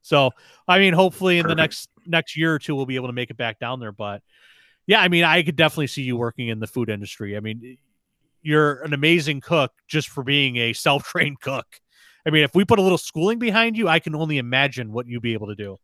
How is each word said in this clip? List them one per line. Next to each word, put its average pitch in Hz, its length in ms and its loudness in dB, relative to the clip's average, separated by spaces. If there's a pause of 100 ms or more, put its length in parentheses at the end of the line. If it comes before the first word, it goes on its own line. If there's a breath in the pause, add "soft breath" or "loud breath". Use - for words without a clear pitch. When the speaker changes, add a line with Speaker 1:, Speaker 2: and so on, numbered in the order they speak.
Speaker 1:
So, 139 300 2 (360 soft breath)
I 180 100 6
mean, 190 160 6
hopefully 180 460 4
in 170 80 0
the 165 80 0
Speaker 2:
Perfect. - 20 0
Speaker 1:
next, - 320 -2 (160)
next 165 320 -2
year 160 160 0
or 147 60 -2
two, 147 160 -4
we'll 135 100 -4
be 127 100 -6
able 127 120 -6
to 123 60 -8
make 123 180 -6
it 113 60 -14
back 117 220 -6
down 123 200 -8
there. 113 120 -10
But, 101 300 -10 (640 soft breath)
yeah, 208 160 4
I 185 60 4
mean, 170 160 4
I 170 180 4
could 156 140 -4
definitely 156 320 2
see 143 160 -8
you 127 120 -2
working 117 320 -4
in 110 120 -4
the 107 80 -6
food 117 240 -4
industry. 101 440 -8
I 104 40 -6
mean, 113 400 -10 (640)
you're 151 400 2
an 151 100 -4
amazing 147 480 2
cook 143 320 0 (140)
just 151 220 -4
for 139 140 -8
being 135 340 0
a 117 160 0
self-trained 143 680 -2
cook. 131 240 -8 (580 soft breath)
I 165 60 -2
mean, 151 140 4
if 139 100 0
we 190 100 6
put 220 140 4
a 196 60 2
little 185 160 4
schooling 202 400 -2
behind 226 380 0
you, 214 120 0
I 160 100 4
can 156 160 -6
only 156 220 -2
imagine 123 560 -2
what 120 140 -6
you'd 120 160 -8
be 117 100 -2
able 104 140 -8
to 104 80 -10
do. 98 280 -12